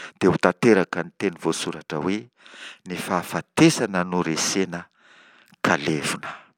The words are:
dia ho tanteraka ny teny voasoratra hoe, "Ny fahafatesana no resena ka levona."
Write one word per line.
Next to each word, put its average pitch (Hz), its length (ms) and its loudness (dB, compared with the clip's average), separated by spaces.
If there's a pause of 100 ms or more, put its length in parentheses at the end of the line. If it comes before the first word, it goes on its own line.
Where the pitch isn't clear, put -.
(200)
dia 95 120 6
ho 78 60 2
tanteraka 92 680 4
ny 87 140 -12
teny 90 220 -4
voasoratra 80 600 -4
hoe, 104 300 -4 (580)
"Ny 90 80 -8
fahafatesana 92 1080 0
no 90 200 -2
resena 85 640 -2 (760)
ka - 160 4
levona." 73 540 -4 (260)